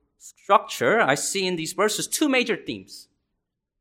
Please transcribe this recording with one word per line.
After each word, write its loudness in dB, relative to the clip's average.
structure, 0
I 2
see -4
in -2
these -6
verses -2
two 0
major 0
themes: -14